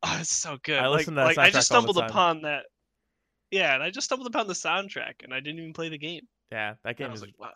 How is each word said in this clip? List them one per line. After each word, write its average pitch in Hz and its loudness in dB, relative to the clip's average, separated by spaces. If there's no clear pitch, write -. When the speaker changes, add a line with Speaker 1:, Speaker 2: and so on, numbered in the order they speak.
Speaker 1:
Oh, 165 -2
it's 165 -4
so 151 -4
good. 151 -2
Speaker 2:
I 127 2
Speaker 1:
Like, 143 4
Speaker 2:
listened 160 -2
to 139 4
that 131 6
Speaker 1:
like, 160 6
I 170 8
just 139 4
Speaker 2:
soundtrack - 4
all 240 8
the 220 2
Speaker 1:
stumbled 180 4
Speaker 2:
time. 156 0
Speaker 1:
upon 170 4
that. 147 -4
Yeah, 180 2
and 131 0
I 165 -4
just 247 -6
stumbled 262 -4
upon 233 -2
the 185 -6
soundtrack, 170 -6
and 127 -14
I 131 -4
didn't 151 -12
even 160 -14
play 165 -8
the 156 -12
game. 156 -12
Speaker 2:
Yeah, 110 -6
that 117 -8
Speaker 1:
And - -
I 120 -6
Speaker 2:
game 120 -10
Speaker 1:
was 107 -12
Speaker 2:
is, 101 -16
Speaker 1:
like, 101 -20
"Wow." 117 -16